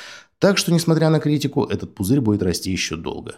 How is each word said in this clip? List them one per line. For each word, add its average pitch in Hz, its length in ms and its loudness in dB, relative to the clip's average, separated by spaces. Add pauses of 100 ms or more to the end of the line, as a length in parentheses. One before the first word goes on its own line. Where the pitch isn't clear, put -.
(400)
Так 196 180 4
что, 170 160 0
несмотря 160 360 4
на 156 100 4
критику, 147 460 0
этот - 300 -8
пузырь 117 260 2
будет 104 220 2
расти 92 280 -2
ещё 85 260 -4
долго. - 400 -10